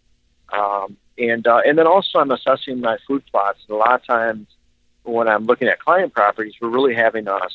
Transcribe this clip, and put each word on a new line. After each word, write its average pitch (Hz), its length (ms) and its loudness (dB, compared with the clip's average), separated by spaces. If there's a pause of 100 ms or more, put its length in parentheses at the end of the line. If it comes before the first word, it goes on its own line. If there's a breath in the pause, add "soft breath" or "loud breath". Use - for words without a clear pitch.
(520)
Um, 101 460 -4 (200)
and, 117 280 -2
uh, 117 200 4
and 147 120 2
then 165 80 4
also 180 340 2
I'm 139 120 0
assessing 131 480 -4
my 113 180 -2 (100)
food 139 220 -4
plots. 101 380 -2
And 107 80 -8
a - 20 -4
lot 113 160 2
of 123 120 -2
times 113 420 -2 (560)
when 117 240 -2
I'm 107 180 0
looking 120 220 0
at 92 120 0
client 180 340 0
properties, 104 480 0
we're 117 80 -4
really 127 260 0
having, 110 320 0
uh, 95 280 -4